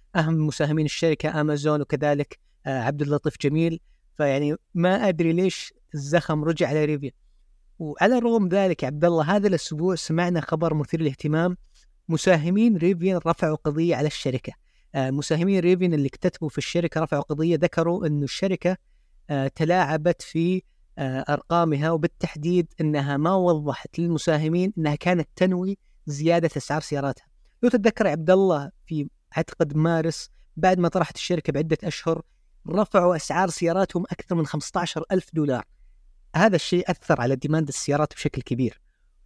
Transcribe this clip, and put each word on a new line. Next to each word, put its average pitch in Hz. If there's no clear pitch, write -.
أهم 160
مساهمين 151
الشركة 156
أمازون 151
وكذلك، 147
آه، 135
عبد 143
اللطيف 143
جميل. 160
فيعني 147
ما 185
أدري 165
ليش 180
الزخم 151
رجع 160
على 151
ريفيان. 143
وعلى 175
الرغم 226
ذلك 185
يا -
عبد 151
الله، 170
هذا 208
الأسبوع 170
سمعنا 170
خبر 160
مثير 156
للاهتمام، 160
مساهمين 180
ريفيان 175
رفعوا 160
قضية 160
على 143
الشركة. -
آه، 131
مساهمين 170
ريفيان 175
اللي 143
اكتتبوا -
في -
الشركة 165
رفعوا 147
قضية، 160
ذكروا 170
إنه 147
الشركة، 185
آه، 135
تلاعبت 160
في، 175
آه، 131
أرقامها، 156
وبالتحديد 165
إنها 143
ما 170
وضحت 160
للمساهمين 170
إنها 151
كانت 175
تنوي 185
زيادة 160
أسعار 147
سياراتها. 139
لو 240
تتذكر 220
يا 165
عبد 156
الله 185
في 151
أعتقد 151
مارس، 160
بعد 185
ما 175
طرحت 160
الشركة 165
بعدة 156
أشهر، 165
رفعوا 180
أسعار 170
سياراتهم 175
أكثر -
من 160
خمستاشر -
ألف 185
دولار. 147
هذا 190
الشيء 180
أثر 156
على 127
demand 151
السيارات 143
بشكل -
كبير. 120